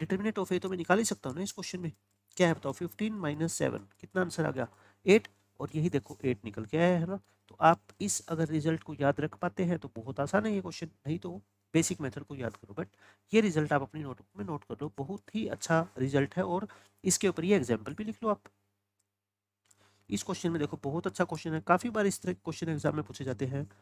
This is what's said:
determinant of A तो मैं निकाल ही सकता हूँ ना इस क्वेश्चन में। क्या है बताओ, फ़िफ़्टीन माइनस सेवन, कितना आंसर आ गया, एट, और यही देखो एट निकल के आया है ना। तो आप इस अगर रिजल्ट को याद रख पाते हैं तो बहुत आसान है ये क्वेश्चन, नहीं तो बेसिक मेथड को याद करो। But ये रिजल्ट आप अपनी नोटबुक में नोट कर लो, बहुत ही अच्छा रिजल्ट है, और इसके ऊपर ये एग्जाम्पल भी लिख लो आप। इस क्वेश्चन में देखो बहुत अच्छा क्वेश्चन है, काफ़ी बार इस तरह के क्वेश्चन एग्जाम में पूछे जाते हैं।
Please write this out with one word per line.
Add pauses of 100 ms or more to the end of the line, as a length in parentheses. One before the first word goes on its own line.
determinant
of
A
तो
मैं
निकाल
ही
सकता
हूँ
ना
इस
क्वेश्चन
में। (440)
क्या
है
बताओ,
फ़िफ़्टीन
माइनस
सेवन, (140)
कितना
आंसर
आ
गया, (380)
एट, (320)
और
यही
देखो
एट
निकल
के
आया
है
ना। (300)
तो
आप (200)
इस (100)
अगर
रिजल्ट
को
याद
रख
पाते
हैं
तो
बहुत
आसान
है
ये
क्वेश्चन, (180)
नहीं
तो (440)
बेसिक
मेथड
को
याद
करो।
But (440)
ये
रिजल्ट
आप
अपनी
नोटबुक
में
नोट
कर
लो,
बहुत
ही
अच्छा (120)
रिजल्ट
है,
और (380)
इसके
ऊपर
ये
एग्जाम्पल
भी
लिख
लो
आप। (1700)
इस
क्वेश्चन
में
देखो
बहुत
अच्छा
क्वेश्चन
है,
काफ़ी
बार
इस
तरह
के
क्वेश्चन
एग्जाम
में
पूछे
जाते
हैं। (160)